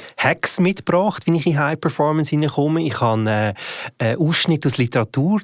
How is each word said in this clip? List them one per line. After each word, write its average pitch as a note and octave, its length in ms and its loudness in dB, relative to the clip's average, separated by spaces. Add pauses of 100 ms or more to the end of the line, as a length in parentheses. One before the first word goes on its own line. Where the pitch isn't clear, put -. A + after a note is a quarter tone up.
(160)
Hacks - 420 0
mitgebracht, F#3+ 680 0
wie E3+ 100 2
ich D3+ 100 0
in D#3 120 2
High D3+ 220 0
Performance D#3 500 0
hineinkomme. D3+ 520 0
Ich D3 180 -4
habe, A2 300 0
äh, G#2+ 240 0 (440)
einen A#2 200 0
Ausschnitt D#3+ 480 2
aus C3 120 0
Literatur C3+ 640 0